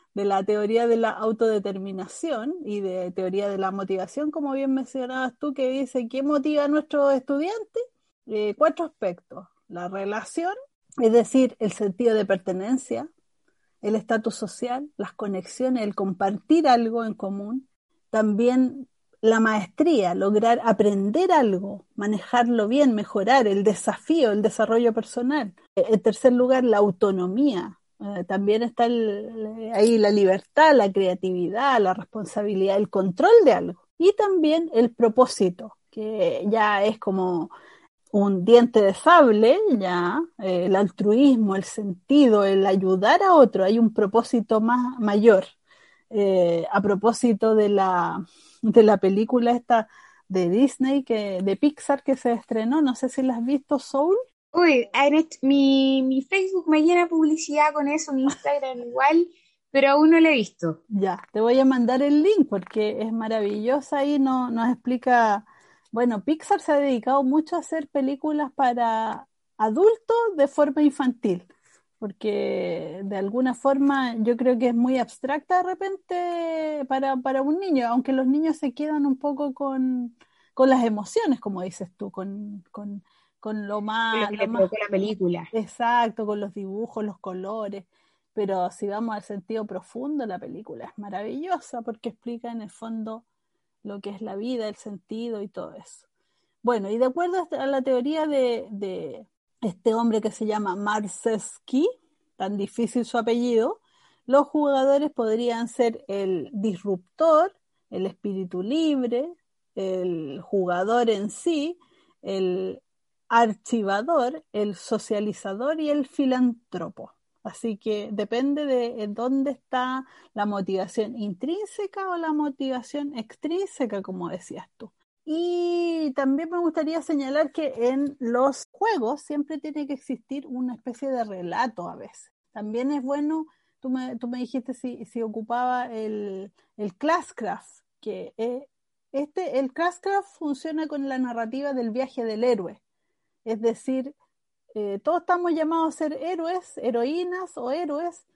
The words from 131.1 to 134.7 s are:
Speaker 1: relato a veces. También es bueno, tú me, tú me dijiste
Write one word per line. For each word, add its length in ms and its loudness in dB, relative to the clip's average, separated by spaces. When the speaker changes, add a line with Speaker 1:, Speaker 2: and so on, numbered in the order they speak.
Speaker 1:
relato 640 -6
a 80 -10
veces. 360 -20
También 400 -6
es 100 -2
bueno, 440 -4
tú 100 -10
me, 280 -6
tú 100 -10
me 120 -8
dijiste 340 -8